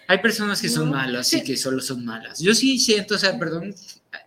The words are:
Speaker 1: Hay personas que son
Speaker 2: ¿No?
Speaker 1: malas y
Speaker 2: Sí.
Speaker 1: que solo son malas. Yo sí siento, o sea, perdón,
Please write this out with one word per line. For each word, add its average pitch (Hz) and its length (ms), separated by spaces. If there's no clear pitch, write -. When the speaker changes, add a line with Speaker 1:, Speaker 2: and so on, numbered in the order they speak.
Speaker 1:
Hay 190 120
personas 208 440
que - 60
son 156 220
Speaker 2:
¿No? - 20
Speaker 1:
malas 123 400
y - 80
Speaker 2:
Sí. - 40
Speaker 1:
que 127 120
solo 131 240
son 123 240
malas. 113 340
Yo 185 160
sí 262 240
siento, 208 380
o - 20
sea, 185 180
perdón, 175 380